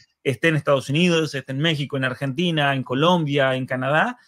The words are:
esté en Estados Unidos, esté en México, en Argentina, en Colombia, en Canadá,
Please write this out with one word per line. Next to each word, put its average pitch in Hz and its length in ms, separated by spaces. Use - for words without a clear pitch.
esté 139 240
en 160 80
Estados 143 320
Unidos, 160 480
esté 131 160
en 135 80
México, 147 380
en 131 80
Argentina, 143 680
en 131 100
Colombia, 143 720
en 127 100
Canadá, 147 520